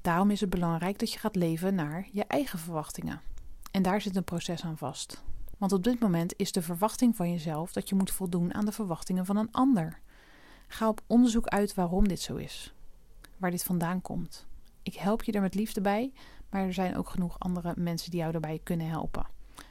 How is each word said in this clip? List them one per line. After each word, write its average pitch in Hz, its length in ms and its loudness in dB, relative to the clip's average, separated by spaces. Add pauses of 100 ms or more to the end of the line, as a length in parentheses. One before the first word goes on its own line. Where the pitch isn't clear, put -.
Daarom 185 300 4
is 202 100 2
het 202 80 0
belangrijk 175 500 0
dat 226 120 0
je - 80 -8
gaat - 160 -2
leven 175 400 2
naar 160 360 -2
je 202 120 0
eigen 262 360 -2
verwachtingen. 165 600 -6 (500)
En 196 100 2
daar 185 200 2
zit 196 140 -2
een 190 80 0
proces 170 400 -4
aan 160 140 -6
vast. - 460 -8 (340)
Want 190 140 2
op 190 120 4
dit 240 160 4
moment 170 360 4
is - 160 -2
de 190 100 0
verwachting 196 540 2
van 175 160 0
jezelf 165 420 -4
dat 196 160 -4
je 196 60 2
moet 190 160 4
voldoen 180 420 0
aan 208 120 0
de 214 60 0
verwachtingen 185 540 -2
van 202 120 2
een 220 140 0
ander. 226 480 4 (680)
Ga - 200 -2
op 214 200 0
onderzoek 233 400 6
uit 202 260 2
waarom 185 340 4
dit 175 120 0
zo - 160 -6
is. - 380 -10 (640)
Waar 180 140 -2
dit 175 120 -2
vandaan 180 380 0
komt. - 460 -8 (360)
Ik - 100 -6
help 208 300 0
je - 80 -2
er 202 100 2
met 190 140 2
liefde 214 260 0
bij, 208 320 2 (360)
maar 196 120 -2
er 185 120 0
zijn 185 220 0
ook - 140 -4
genoeg 175 300 -2
andere 175 380 -2
mensen 170 340 -2
die 175 80 0
jou 165 120 0
daarbij 160 320 -2
kunnen 165 240 -2
helpen. - 400 -2 (440)